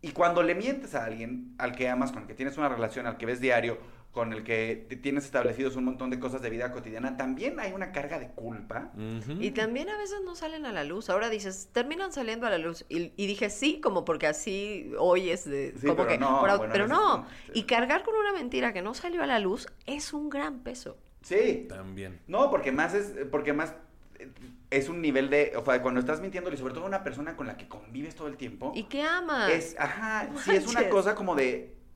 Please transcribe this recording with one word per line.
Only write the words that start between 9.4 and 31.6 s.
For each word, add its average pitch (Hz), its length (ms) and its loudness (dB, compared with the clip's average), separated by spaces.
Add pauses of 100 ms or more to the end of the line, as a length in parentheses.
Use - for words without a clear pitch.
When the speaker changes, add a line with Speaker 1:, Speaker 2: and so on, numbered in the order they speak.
Speaker 3:
Y - 100 0
también 247 380 0
a 427 80 -4
veces 403 260 -6
no 349 120 -8
salen 311 320 -6
a 233 40 -4
la 165 120 -2
luz. 180 260 -6
Ahora 208 200 4
dices, 196 440 -6
"Terminan 320 400 0
saliendo 233 320 -4
a 226 60 2
la 180 80 4
luz". 170 280 -4
Y, 165 300 -2
y 202 100 0
dije, 202 220 0
"Sí", 285 320 0
como 185 240 2
porque 156 220 2
así 196 720 -2
hoy 180 320 6
es - 140 -2
de, 139 300 -2
Speaker 1:
Sí, 123 120 0
Speaker 3:
como - 100 6
Speaker 1:
pero - 120 4
Speaker 3:
que, 156 80 4
Speaker 1:
no, 135 260 4
Speaker 3:
pero, 196 160 6
Speaker 1:
bueno, - 140 0
Speaker 3:
pero 202 120 4
Speaker 1:
eso 254 80 2
Speaker 3:
no. 359 320 6 (220)
Speaker 1:
sí. - 80 -16
Speaker 3:
Y 226 80 2
cargar 262 400 4
con 440 120 0
una 415 160 2
mentira 254 420 0
que 185 100 -4
no 214 100 -4
salió 349 300 -4
a - 40 2
la 247 120 4
luz 196 280 -2 (200)
es 294 260 -6
un 294 160 -4
gran 285 300 -4
peso. 247 380 -12 (260)
Speaker 1:
Sí. 214 440 4
Speaker 2:
También. 95 600 -10
Speaker 1:
No, 247 240 6
porque 139 200 2
más 160 220 2
es... 202 180 0 (200)
Porque 147 200 2
más... 156 220 0 (460)
Eh, 135 100 -14 (400)
es 135 180 2
un 170 140 -4
nivel 135 280 4
de, 143 280 6
o 113 80 -4
sea, 127 160 4
cuando 127 180 2
estás 151 220 0
mintiéndole, 180 340 -4
sobre 127 180 -6
todo 165 120 -6
a - 20 -4
una 196 160 -2
persona 160 320 -6
con 143 120 -6
la 104 100 -8
que - 100 -16
convives 120 480 -12
todo 151 140 -8
el 135 80 -10
tiempo. 120 380 -6
Speaker 3:
Y 226 80 -4
que 277 180 -4
amas. 311 500 0
Speaker 1:
Es, 165 260 0
ajá, 220 540 -2
Speaker 3:
No 294 80 -8
Speaker 1:
sí, - 120 2
es 392 160 6
una 233 80 0
Speaker 3:
manches. 202 160 4
Speaker 1:
cosa 196 240 6
como 185 200 0
de 127 400 2 (200)